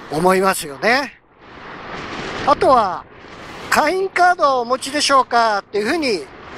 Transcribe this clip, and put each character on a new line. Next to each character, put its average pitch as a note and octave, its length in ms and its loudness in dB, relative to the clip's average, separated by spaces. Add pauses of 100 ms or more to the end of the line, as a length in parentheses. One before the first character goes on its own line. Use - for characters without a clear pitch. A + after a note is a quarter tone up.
(120)
思 F3+ 240 2
い F#3+ 60 0
ま F#3+ 120 2
す - 140 -8
よ C3+ 100 -14
ね。 A#3 420 0 (1300)
あ C#4+ 100 4
と F#4 140 2
は、 F#3+ 340 2 (680)
「会 D4+ 240 2
員 F#4+ 140 -2
カ F4+ 240 4
ー - 20 -2
ド C#4 240 2
を - 20 0
お A#3 40 -2
持 B3 120 -2
ち C4+ 140 -8
で D4 100 -2
し - 100 0
ょ C4 100 6
う A#3+ 40 2
か」 A3+ 340 2
っ - 40 -10
て - 160 -6
い G#3+ 40 -2
う G#3 40 -2
ふ C#4 60 0
う F4 40 -2
に A3+ 260 -2 (340)